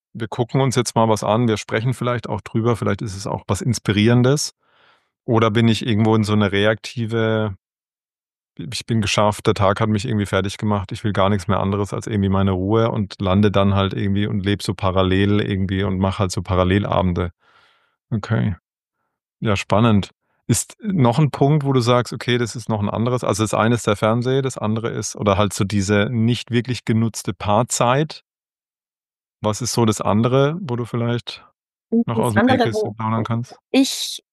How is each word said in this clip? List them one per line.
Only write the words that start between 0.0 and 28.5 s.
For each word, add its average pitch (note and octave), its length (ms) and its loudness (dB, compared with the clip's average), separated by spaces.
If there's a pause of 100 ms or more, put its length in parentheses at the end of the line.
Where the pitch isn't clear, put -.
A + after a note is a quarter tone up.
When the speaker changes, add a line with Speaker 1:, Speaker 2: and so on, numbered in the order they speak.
Speaker 1:
wir A#2 160 -8
gucken B2 320 -2
uns C3+ 160 0
jetzt A#2+ 180 -2
mal A2+ 140 4
was G#2+ 160 0
an, A2+ 240 2
wir G#2+ 80 0
sprechen A2+ 380 -4
vielleicht A#2+ 340 -6
auch G2+ 120 -6
drüber, A#2 360 -2
vielleicht G2+ 260 -4
ist G2+ 140 -8
es G2+ 100 -12
auch G2+ 220 -6
was G2 120 0
Inspirierendes.“ A#2+ 920 2 (720)
Oder A2+ 240 2
bin A2+ 180 4
ich G#2+ 180 0
irgendwo A2 300 2
in A2 80 2
so G#2 100 0
eine G#2 180 2
reaktive, A2 1040 -2 (1000)
„Ich - 280 -10
bin A2+ 160 0
geschafft, G#2 460 0
der G#2+ 60 2
Tag G2 260 2
hat A2+ 100 0
mich G#2+ 160 -2
irgendwie G#2 200 -2
fertig G2 320 -2
gemacht, G#2 340 -4
ich - 120 -12
will G#2 100 -2
gar G2 160 4
nichts G2+ 180 -2
mehr G2+ 120 0
anderes G2+ 340 -2
als G#2 140 -8
irgendwie G2 220 0
meine G2 220 2
Ruhe“, G#2+ 380 0
und G2+ 300 -6
lande G2+ 320 4
dann G2 220 4
halt F#2+ 200 0
irgendwie G2+ 340 -2
und G#2 160 -2
lebe G2+ 200 0
so G2+ 100 -4
parallel F#2+ 680 2
irgendwie F#2+ 420 -2
und F#2+ 140 -2
mach F#2+ 220 0
halt F#2+ 120 0
so F#2 100 -6
Parallelabende. F2+ 880 0 (800)
Okay. A2+ 460 -2 (840)
Ja, G#2 160 0
spannend. G#2 540 2 (380)
Ist - 340 -2
noch D3+ 380 2
ein D3 120 2
Punkt, C#3+ 320 2
wo C#3 80 0
du C3 80 2
sagst: A#2+ 340 0
„Okay, A#2+ 240 -2
das A#2+ 180 -4
ist A2+ 140 -10
noch G#2+ 120 0
ein G2+ 80 -2
anderes“, A#2+ 340 -2
also G#2+ 200 0
das G#2+ 100 -2
eine A2 220 2
ist - 120 -4
der G#2 80 2
Fernseher, A#2+ 460 0
das C3 160 -6
andere A2 320 -4
ist, - 260 -8
oder G2+ 220 2
halt G#2 160 2
so G#2+ 100 -2
diese G2+ 460 2
nicht A#2 420 0
wirklich A#2 340 -2
genutzte A2+ 480 -2
Paarzeit. B2 880 0 (1200)